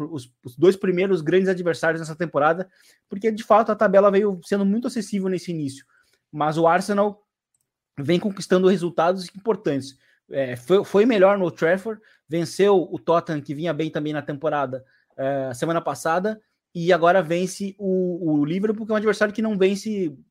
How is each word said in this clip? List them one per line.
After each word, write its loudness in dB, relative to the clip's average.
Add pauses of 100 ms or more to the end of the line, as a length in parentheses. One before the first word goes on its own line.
(100)
os, -14 (120)
os -18
dois 6
primeiros 0
grandes 2
adversários -2
nessa -10
temporada, 0 (400)
porque, -4
de -10
fato, 4
a -4
tabela 4
veio 2
sendo -2
muito 0
acessível -4
nesse -6
início. -8 (460)
Mas -2
o 4
Arsenal 0 (720)
vem 0
conquistando 0
resultados 0
importantes. -4 (320)
É, -4
foi, 2
foi 2
melhor 4
no -2
Old -4
Trafford, -2 (280)
venceu 2
o -8
Tottenham, 0
que -10
vinha -4
bem -4
também -4
na -6
temporada, -4 (320)
é, -4
semana -4
passada, -4 (340)
e 0
agora 4
vence -4
o, -2
o 2
Liverpool, -2
que -6
é 0
um 0
adversário 0
que -4
não -2
vence, -2 (140)